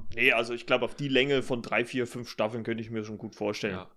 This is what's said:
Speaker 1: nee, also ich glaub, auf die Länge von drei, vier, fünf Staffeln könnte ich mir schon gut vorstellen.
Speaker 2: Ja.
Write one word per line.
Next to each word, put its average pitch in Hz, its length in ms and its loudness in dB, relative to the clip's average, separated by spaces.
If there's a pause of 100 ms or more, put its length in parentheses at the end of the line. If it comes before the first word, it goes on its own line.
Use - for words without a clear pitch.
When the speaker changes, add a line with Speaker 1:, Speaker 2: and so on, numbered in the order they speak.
(160)
Speaker 1:
nee, 127 160 6
also 117 220 2
ich 120 120 -6
glaub, - 160 4
auf - 140 -2
die 143 120 -4
Länge 135 360 4
von 123 180 -2
drei, 110 240 0
vier, 120 220 -2
fünf 120 220 -10
Staffeln 110 340 -2
könnte 113 200 -2
ich 107 60 -12
mir 113 140 -4
schon 107 140 -10
gut 110 180 -12
vorstellen. 104 400 -2
Speaker 2:
Ja. 92 220 -12